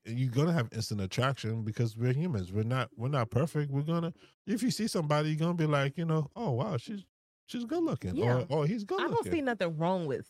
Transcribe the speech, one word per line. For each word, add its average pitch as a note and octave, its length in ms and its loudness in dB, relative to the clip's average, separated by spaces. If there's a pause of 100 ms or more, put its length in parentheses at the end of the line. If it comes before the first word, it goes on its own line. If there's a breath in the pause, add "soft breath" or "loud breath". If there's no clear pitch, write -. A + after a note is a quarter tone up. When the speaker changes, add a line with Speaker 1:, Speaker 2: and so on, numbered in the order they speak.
Speaker 1:
you're B2 260 -2
gonna D3 220 2
have B2 200 2
instant G#2+ 280 -4
attraction A2+ 600 0
because A2 340 -2
we're A#2+ 160 2
humans. B2+ 400 -2
We're G#2 120 2
not, B2 320 0
we're A#2 120 -4
not C3 220 0
perfect. D3 400 0
We're C#3 120 0
gonna, E3 300 -2 (340 loud breath)
if G3+ 160 -2
you B3 80 2
see G#3+ 160 0
somebody, D3+ 440 2
you're D#3 80 0
gonna E3+ 160 2
be D#3+ 120 2
like, C#3 320 2
you E3+ 60 -2
know, D#3 320 0
"Oh, G#3 160 -2
wow, C3 240 0
she's, G3+ 280 -8 (420)
she's A#3+ 180 -6
good E4 180 -2
looking." C4+ 340 -2
Speaker 2:
Yeah. B2 220 4
Speaker 1:
Or, - 120 -2
"Oh, D3+ 120 2
he's G3+ 220 0
good F#4 160 -2
Speaker 2:
I - 40 0
don't E4 120 0
Speaker 1:
looking." - 160 0
Speaker 2:
see E4 100 2
nothing F#3+ 340 0
wrong E3+ 300 0
with - 240 -4